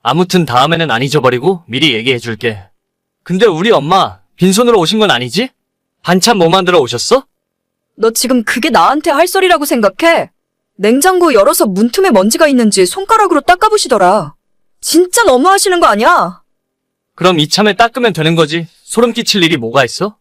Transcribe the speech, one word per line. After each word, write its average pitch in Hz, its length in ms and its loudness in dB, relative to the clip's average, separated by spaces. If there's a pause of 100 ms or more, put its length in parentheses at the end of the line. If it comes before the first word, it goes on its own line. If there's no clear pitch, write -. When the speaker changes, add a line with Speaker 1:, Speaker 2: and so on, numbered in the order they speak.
Speaker 1:
아무튼 170 440 0
다음에는 147 460 0
안 113 120 -2
잊어버리고 139 640 -2
미리 143 260 -2
얘기해줄게. 113 680 -6 (600)
근데 185 220 0
우리 190 260 0
엄마 151 480 0 (160)
빈손으로 214 440 2
오신 175 200 -2
건 202 120 2
아니지? 127 380 -4 (520)
반찬 190 360 0
뭐 165 120 2
만들어 180 320 2
오셨어? 131 440 -2 (680)
Speaker 2:
너 226 160 0
지금 240 320 -2
그게 - 260 -4
나한테 233 420 0
할 320 160 0
소리라고 359 380 0
생각해? 285 680 -2 (440)
냉장고 320 580 2
열어서 262 320 2
문틈에 233 460 0
먼지가 226 360 2
있는지 220 380 2
손가락으로 392 560 0
닦아보시더라. 226 920 0 (480)
진짜 359 420 0
너무하시는 359 560 2
거 339 60 2
아니야? 226 560 0 (720)
Speaker 1:
그럼 175 240 0
이참에 196 340 0
닦으면 233 380 0
되는 160 240 -2
거지. 160 320 -2 (160)
소름 233 300 0
끼칠 208 300 -2
일이 160 120 0
뭐가 120 300 -2
있어? 196 360 -8